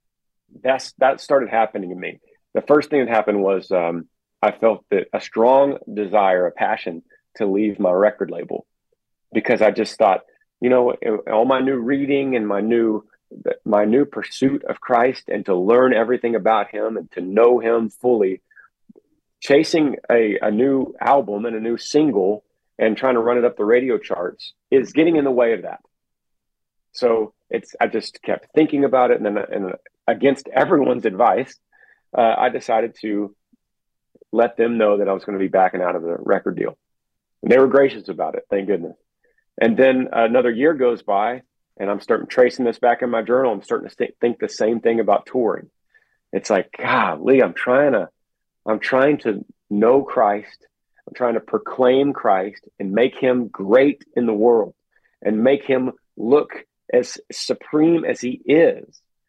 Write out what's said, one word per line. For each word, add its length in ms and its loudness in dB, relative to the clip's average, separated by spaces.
That's, 360 -4
that 200 0
started 300 0
happening 400 -2
to 60 -12
me. 240 -12
The 80 -4
first 280 2
thing 140 0
that 80 -6
happened 300 0
was, 300 -2
um, 360 -2
I 100 2
felt 400 -2
that 200 0
a 80 -4
strong 600 2
desire, 540 0
a 60 -2
passion 500 -6
to 80 -4
leave 340 -2
my 120 2
record 400 0
label, 340 -10
because 280 0
I 100 4
just 260 -4
thought, 240 2
you 80 2
know, 240 2
all 160 2
my 140 2
new 180 -2
reading 580 -2
and 120 -2
my 140 -2
new, 440 0
my 220 0
new 200 2
pursuit 600 -4
of 160 -8
Christ 480 -2
and 160 -6
to 100 -2
learn 380 4
everything 420 0
about 340 0
him 280 -6
and 140 -12
to 100 -10
know 380 4
him 300 0
fully, 520 0
chasing 560 2
a, 300 2
a 100 0
new 480 0
album 460 0
and 100 -6
a 60 -8
new 160 -4
single 640 0
and 200 0
trying 180 0
to 60 2
run 160 2
it 80 2
up 100 -2
the 100 -4
radio 320 2
charts 560 -8
is 220 2
getting 240 2
in 80 2
the 80 0
way 220 2
of 80 -4
that. 180 -12
So 400 0
it's, 300 -8
I 80 2
just 340 -8
kept 320 -6
thinking 300 2
about 280 2
it. 100 2
And 40 -2
then, 120 -2
and 360 -6
against 420 0
everyone's 560 0
advice, 520 0
uh, 200 2
I 120 2
decided 520 -2
to 340 -6
let 260 0
them 200 0
know 200 2
that 120 -2
I 40 0
was 120 -6
gonna 140 -6
be 80 -2
backing 340 0
out 140 -2
of 80 -8
the 160 -6
record 380 -2
deal. 200 -6
And 80 2
they 80 8
were 80 6
gracious 420 2
about 260 -8
it, 140 -10
thank 180 -4
goodness. 300 -6
And 180 2
then 340 4
another 400 2
year 220 0
goes 280 -2
by, 400 -2
and 120 -6
I'm 120 -4
starting 260 -4
tracing 380 2
this 140 -2
back 220 2
in 80 -4
my 120 -2
journal. 300 0
I'm 120 -8
starting 260 -6
to 60 -20
th-, 260 -6
think 180 0
the 100 -6
same 320 -2
thing 180 2
about 260 0
touring. 440 -4
It's 180 -4
like, 280 0
"Golly, 640 0
I'm 120 0
trying 400 0
to, 160 -2
I'm 140 -2
trying 400 0
to 240 -4
know 340 2
Christ. 640 -2
I'm 60 -20
trying 200 -2
to 60 -4
proclaim 760 0
Christ 540 -4
and 140 -8
make 220 2
him 320 -2
great 560 2
in 100 0
the 80 0
world 400 2
and 220 -2
make 200 2
him 280 -2
look 500 0
as 240 -2
supreme 760 0
as 160 -4
he 240 -8
is." 560 2